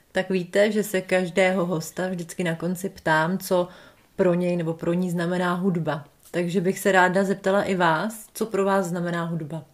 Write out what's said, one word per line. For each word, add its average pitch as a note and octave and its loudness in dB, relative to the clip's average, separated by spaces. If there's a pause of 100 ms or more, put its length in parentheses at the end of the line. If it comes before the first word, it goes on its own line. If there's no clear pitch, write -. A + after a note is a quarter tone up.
(120)
tak F#3 -2
víte, F#3+ 2
že G#3 0
se F#3+ -2
každého F#3 0
hosta F3 -4
vždycky F3+ -6
na E3 -2
konci F3 -4
ptám, E3 0
co F3+ 0 (480)
pro F#3 4
něj F3 0
nebo E3 -2
pro E3+ -2
ní F3+ 0
znamená F3 -2
hudba. E3+ -2 (260)
Takže F3 0
bych F3+ 0
se G3+ 2
ráda F#3 6
zeptala G3 0
i G3 0
vás, F3 0
co A3 -4
pro G3 0
vás G3 2
znamená E3+ -2
hudba. D#3+ -6 (100)